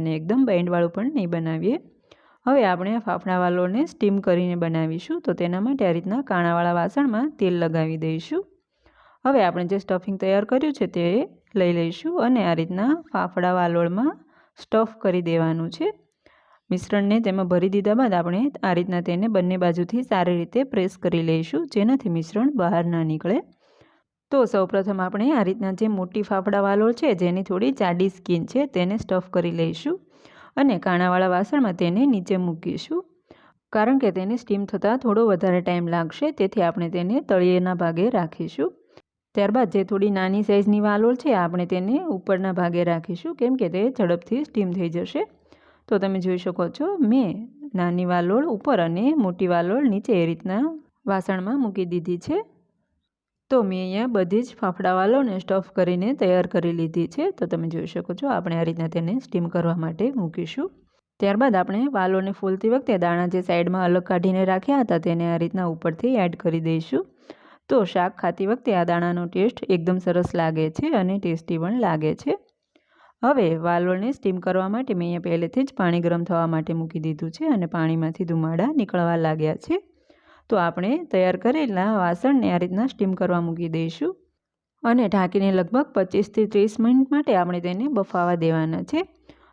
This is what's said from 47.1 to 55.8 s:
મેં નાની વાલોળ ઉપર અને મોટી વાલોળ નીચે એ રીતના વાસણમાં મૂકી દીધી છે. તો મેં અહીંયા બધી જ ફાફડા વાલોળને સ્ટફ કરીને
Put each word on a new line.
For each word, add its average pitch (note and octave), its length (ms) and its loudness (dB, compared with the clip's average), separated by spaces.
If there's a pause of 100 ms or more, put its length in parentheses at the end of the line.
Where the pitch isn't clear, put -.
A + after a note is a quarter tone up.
મેં A#3 240 2 (380)
નાની F3+ 400 0
વાલોળ G#3 420 0
ઉપર A#3 300 0
અને E3+ 200 -2 (200)
મોટી F3+ 320 0
વાલોળ G#3 360 2
નીચે G3+ 300 0
એ - 40 4
રીતના F#3 380 -2 (420)
વાસણમાં F#3+ 580 -2
મૂકી F#3+ 280 -4
દીધી F3 340 -4
છે. E4 120 -2 (1120)
તો C4 80 4 (100)
મેં F#3 120 -2
અહીંયા G3 340 -2
બધી G3 340 2
જ - 100 -20
ફાફડા F#3 360 -2
વાલોળને G3 440 2
સ્ટફ F#3+ 380 -2
કરીને F3+ 420 2